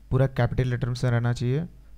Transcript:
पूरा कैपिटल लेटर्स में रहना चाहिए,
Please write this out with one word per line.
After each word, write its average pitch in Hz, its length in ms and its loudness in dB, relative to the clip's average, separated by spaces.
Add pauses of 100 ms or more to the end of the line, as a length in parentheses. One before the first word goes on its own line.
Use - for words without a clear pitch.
(100)
पूरा 127 160 4
कैपिटल 127 420 0
लेटर्स 123 360 -2
में 127 60 2
रहना 120 220 2
चाहिए, 127 320 -2 (340)